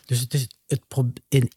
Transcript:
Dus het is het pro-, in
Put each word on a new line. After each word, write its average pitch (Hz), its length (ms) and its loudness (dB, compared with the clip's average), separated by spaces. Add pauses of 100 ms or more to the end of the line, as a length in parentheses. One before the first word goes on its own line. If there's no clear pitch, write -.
Dus 120 140 -2
het 127 140 -4
is 135 140 -2 (200)
het 135 200 -2
pro-, 123 260 -2 (160)
in 127 280 4